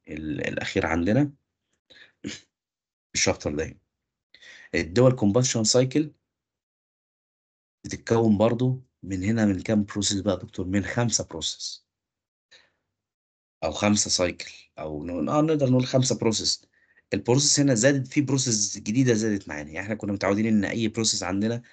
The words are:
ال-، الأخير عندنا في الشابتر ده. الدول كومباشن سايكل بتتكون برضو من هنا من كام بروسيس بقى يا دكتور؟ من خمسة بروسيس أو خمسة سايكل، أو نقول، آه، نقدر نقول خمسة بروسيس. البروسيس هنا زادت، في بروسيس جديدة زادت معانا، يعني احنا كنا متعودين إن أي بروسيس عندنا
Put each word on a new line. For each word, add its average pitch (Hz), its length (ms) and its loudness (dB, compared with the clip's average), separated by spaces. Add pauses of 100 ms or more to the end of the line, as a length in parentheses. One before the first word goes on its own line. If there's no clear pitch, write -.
ال-، 78 400 -6
الأخير - 380 -4
عندنا 101 460 2 (920)
في - 920 -20
الشابتر - 400 -2
ده. - 240 -6 (960)
الدول 90 380 4
كومباشن 117 520 2
سايكل 135 480 2 (1700)
بتتكون 107 540 2
برضو 120 440 2 (200)
من 92 200 -6
هنا 110 240 2
من 95 160 0
كام 107 220 0
بروسيس 101 360 -2
بقى 92 140 0
يا 87 40 -4
دكتور؟ - 280 -8
من 98 180 0
خمسة 110 400 -2
بروسيس - 640 -10 (1800)
أو 80 80 -2
خمسة 104 380 2
سايكل، - 420 -2 (260)
أو 78 260 -8
نقول، 85 240 -4
آه، 151 120 2
نقدر 151 300 2
نقول 127 160 4
خمسة 127 320 0
بروسيس. - 440 -2 (520)
البروسيس 131 460 2
هنا 139 140 4
زادت، 131 320 2
في 151 140 0
بروسيس 127 580 -2
جديدة 117 360 2
زادت 107 340 -2
معانا، 73 220 -10
يعني 80 100 -8
احنا 107 140 -6
كنا 101 180 -6
متعودين 101 340 0
إن 107 180 4
أي 110 240 -2
بروسيس 107 340 -2
عندنا 104 400 -2 (100)